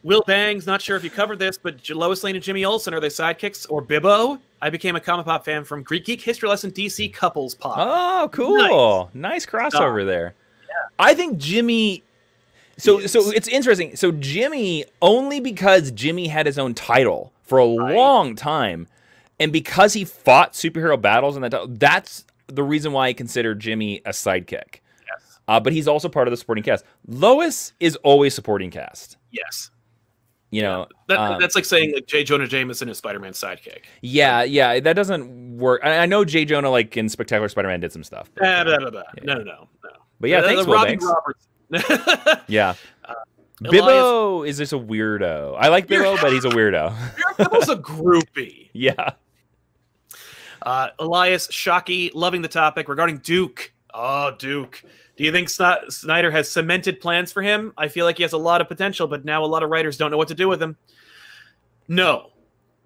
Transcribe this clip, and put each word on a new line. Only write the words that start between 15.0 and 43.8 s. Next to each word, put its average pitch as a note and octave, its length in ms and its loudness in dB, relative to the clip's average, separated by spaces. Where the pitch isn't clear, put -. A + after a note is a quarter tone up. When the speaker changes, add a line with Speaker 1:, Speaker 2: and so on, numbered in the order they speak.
Speaker 2:
only C4+ 360 2
because F#3+ 520 2
Jimmy D#3+ 360 -4
had D#3 200 -2
his C#3 100 -2
own C3 160 -4
title A#2+ 580 0
for C3 160 4
a B2 160 8
Speaker 1:
Right. B2 200 -2
Speaker 2:
long A3+ 400 4
time, A2 520 -4
and D#3 140 2
because F#3+ 400 4
he G#3 100 -4
fought C#3 500 6
superhero D#3+ 460 0
battles C3+ 360 4
in C3+ 80 -8
that A#2+ 80 -4
title, A2 180 -4
that's C#3+ 560 0
the C#3 160 -4
reason D3 280 -2
why C3+ 160 2
I B2+ 60 0
consider A#2 400 -4
Jimmy G#2+ 500 -6
a G2+ 80 -10
sidekick. - 680 -6
Speaker 1:
Yes. - 400 -18
Speaker 2:
Uh, A2+ 120 4
but B2+ 140 0
he's D#3 140 -2
also D3+ 220 0
part C3+ 180 0
of A#2+ 40 -2
the A#2 60 -4
supporting A2 260 -6
cast. A2 220 -2
Lois A#3+ 720 2
is E3 180 0
always C#3 360 6
supporting G2 380 -6
cast. - 460 -16
Speaker 1:
Yes. - 380 -14
Speaker 2:
You G#2+ 100 -4
know, F#2 260 -4
Speaker 1:
That, F#3+ 100 2
Speaker 2:
um, G#2 220 -2
Speaker 1:
that's F3 160 0
like - 80 0
saying, D#3+ 300 2
like, C3 140 -6
J. D3 180 0
Jonah C#3 200 0
Jameson B2+ 440 -4
is G2+ 80 -12
Spider-Man's G2 420 -12
sidekick. - 440 -14
Speaker 2:
Yeah, B2+ 420 4
yeah, C3 380 4
that D#3+ 160 2
doesn't B2+ 600 -6
work. B2+ 240 2
I, D#3+ 180 2
I E3+ 60 4
know G3 200 2
J. D#3 180 0
Jonah, C#3+ 260 0
like, A#2 280 2
in A2 100 -2
Spectacular G#2+ 400 -2
Spider-Man F#2+ 320 -2
did E2+ 140 -6
some D#2 100 -18
stuff, - 320 -18
but, - 80 -4
Speaker 1:
Blah, F#3 220 2
blah, D#3 140 2
blah, C3+ 100 -6
blah. G2+ 140 -14
Speaker 2:
yeah. - 60 -20
Speaker 1:
No, C#3 120 -4
no, A2+ 80 -8
no, D#2+ 240 -18
no. F#2 60 -20
Speaker 2:
But A#2 100 -2
yeah, F3+ 100 4
Speaker 1:
Uh, E3+ 40 2
Speaker 2:
thanks, A#3 200 2
Speaker 1:
the F3 60 -2
Speaker 2:
Will G#3+ 60 6
Speaker 1:
Robin G#3+ 240 2
Speaker 2:
Banks. - 60 -4
Speaker 1:
Roberts. - 1400 -2
<laughs> - 40 -20
Speaker 2:
Yeah. G#2 260 2
Speaker 1:
Uh, A#2 80 -14
Speaker 2:
Bibbo G#3+ 800 4